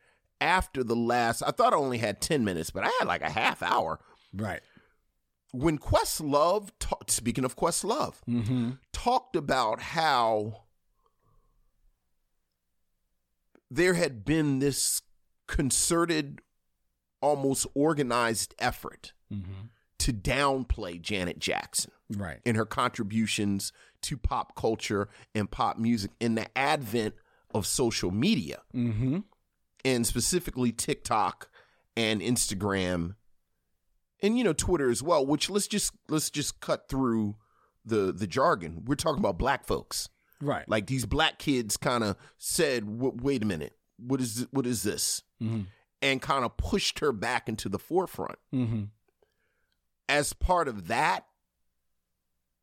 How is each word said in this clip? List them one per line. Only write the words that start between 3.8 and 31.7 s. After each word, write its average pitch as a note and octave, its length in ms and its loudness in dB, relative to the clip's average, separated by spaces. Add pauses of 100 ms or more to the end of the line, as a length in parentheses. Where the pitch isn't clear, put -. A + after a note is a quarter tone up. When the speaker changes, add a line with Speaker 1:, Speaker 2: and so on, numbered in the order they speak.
Speaker 2:
Right. G2 300 -6 (880)
Speaker 1:
When D3+ 260 2
Questlove, E3+ 920 2 (100)
ta-, - 160 -2 (120)
speaking A#2+ 360 -2
of B2+ 120 -2
Questlove, F3+ 580 0 (120)
Speaker 2:
Mm-hmm. A#2+ 440 0 (240)
Speaker 1:
talked - 420 0
about C3 460 0
how A2+ 800 2 (3000)
there F3 240 4
had C#3 300 0
been D3 360 2
this - 420 0 (440)
concerted, D#3 960 0 (800)
almost C#3 540 2
organized B2 840 2
effort - 540 -4 (200)
Speaker 2:
Mm-hmm. G2 340 -10 (320)
Speaker 1:
to C#3+ 160 0
downplay A#2 880 0
Janet F2+ 360 -2
Jackson - 520 -2 (200)
Speaker 2:
Right. G2 360 -6
Speaker 1:
and A2+ 100 2
her A2 80 2
contributions G#2+ 1080 0 (300)
to - 160 -6
pop - 400 -2
culture G#2+ 540 0 (240)
and G#2 160 0
pop A#2 260 0
music A2+ 440 0
in A2+ 160 2
the A2 100 -2 (100)
advent B2 580 0 (380)
of G#2 140 -2
social A2+ 440 0
media. A2 520 0 (120)
Speaker 2:
Mm-hmm. B2 440 0 (680)
Speaker 1:
And B2 220 2
specifically B2 640 0
TikTok - 800 -2 (440)